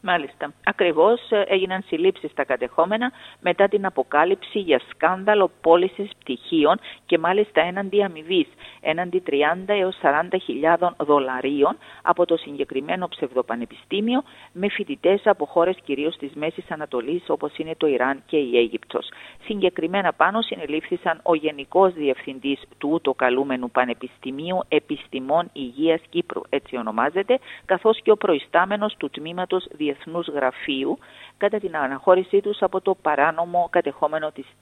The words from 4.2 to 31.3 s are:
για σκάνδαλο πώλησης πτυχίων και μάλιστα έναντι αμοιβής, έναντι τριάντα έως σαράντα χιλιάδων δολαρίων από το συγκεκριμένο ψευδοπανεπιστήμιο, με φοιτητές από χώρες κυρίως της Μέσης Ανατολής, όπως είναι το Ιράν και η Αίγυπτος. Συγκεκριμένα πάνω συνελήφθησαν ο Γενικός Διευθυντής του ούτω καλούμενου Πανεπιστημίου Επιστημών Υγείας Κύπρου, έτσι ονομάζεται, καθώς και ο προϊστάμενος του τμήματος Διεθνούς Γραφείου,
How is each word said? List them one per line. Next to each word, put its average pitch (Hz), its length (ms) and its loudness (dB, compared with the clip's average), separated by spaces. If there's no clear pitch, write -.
για 160 300 2
σκάνδαλο 190 640 2
πώλησης 180 480 2
πτυχίων 156 600 0
και 175 120 2
μάλιστα 175 440 2
έναντι 190 420 0
αμοιβής, 165 440 -2
έναντι 175 380 -2
τριάντα 170 540 0
έως 185 280 0
σαράντα 170 360 2
χιλιάδων 165 600 0
δολαρίων 139 800 2
από 175 240 2
το 165 120 0
συγκεκριμένο 147 680 -6
ψευδοπανεπιστήμιο, 139 1160 -4
με 190 180 -4
φοιτητές 185 540 -2
από 190 220 2
χώρες 180 380 0
κυρίως 147 340 -4
της 143 160 -12
Μέσης 156 380 -8
Ανατολής, 151 560 -6
όπως 147 300 -4
είναι 160 200 -8
το 156 100 0
Ιράν 135 380 0
και 160 120 -2
η 123 200 2
Αίγυπτος. - 520 -2
Συγκεκριμένα 185 720 -2
πάνω 196 280 2
συνελήφθησαν 170 840 -6
ο 170 120 2
Γενικός 156 580 0
Διευθυντής 139 680 -4
του 143 160 -4
ούτω 139 200 0
καλούμενου 127 580 0
Πανεπιστημίου 135 960 -4
Επιστημών 147 840 -2
Υγείας 147 560 -2
Κύπρου, - 400 -6
έτσι 135 280 -4
ονομάζεται, 143 640 0
καθώς 220 360 2
και 220 100 2
ο 208 60 6
προϊστάμενος 190 800 0
του 143 120 -6
τμήματος 180 640 -6
Διεθνούς 151 560 -6
Γραφείου, 139 720 -2